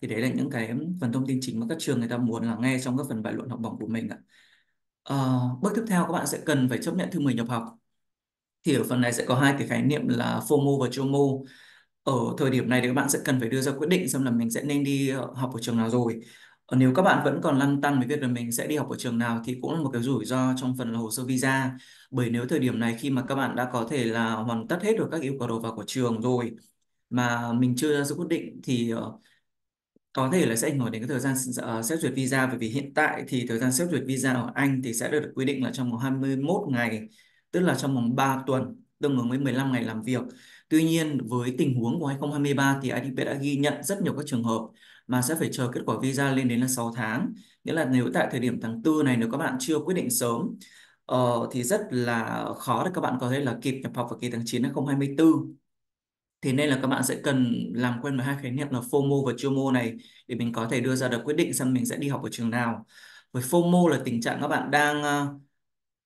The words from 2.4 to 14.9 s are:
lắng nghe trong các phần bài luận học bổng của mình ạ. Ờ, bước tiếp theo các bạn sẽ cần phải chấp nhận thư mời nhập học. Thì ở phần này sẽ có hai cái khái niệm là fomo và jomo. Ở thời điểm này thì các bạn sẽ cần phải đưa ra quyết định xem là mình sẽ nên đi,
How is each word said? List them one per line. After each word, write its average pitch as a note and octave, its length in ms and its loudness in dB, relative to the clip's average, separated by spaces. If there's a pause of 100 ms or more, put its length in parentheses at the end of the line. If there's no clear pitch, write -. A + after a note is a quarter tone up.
lắng A2+ 160 -2
nghe C3 220 0
trong B2+ 140 -2
các D3 120 -2
phần A2 140 -4
bài G#2+ 100 -4
luận A2+ 160 -8
học A2+ 100 -8
bổng A2+ 200 -6
của A2 80 -6
mình A2+ 220 -4
ạ. - 80 -12 (840)
Ờ, C3 360 2 (220)
bước G#3 140 2
tiếp A3+ 120 0
theo F3 180 4
các D#3 60 -4
bạn - 160 -2
sẽ - 180 -4
cần C3 240 4
phải A2+ 120 0
chấp E3 140 -4
nhận F3+ 160 -2
thư E3 80 -2
mời C#3 140 2
nhập A2+ 160 -2
học. A#2 280 -6 (880)
Thì D3 100 4
ở A2+ 140 4
phần B2 120 2
này A#2+ 120 2
sẽ B2 120 -2
có B2+ 100 2
hai C#3 240 6
cái A#2 80 -2
khái A#2 160 0
niệm C3+ 240 2
là A#2 400 0
fomo C#3 340 4
và B2 80 2
jomo. C#3 540 2 (600)
Ở C3+ 100 2 (240)
thời C3+ 140 2
điểm A#2+ 180 2
này B2 120 4
thì B2 60 0
các B2+ 60 0
bạn C#3 160 2
sẽ D3 160 4
cần C3 140 2
phải A2+ 100 -2
đưa C3 120 0
ra C3+ 100 0
quyết D3+ 180 -2
định F3+ 200 2
xem C3+ 140 0
là B2+ 80 2
mình A#2 200 2
sẽ - 120 -4
nên C#3+ 200 0
đi, C#3 260 2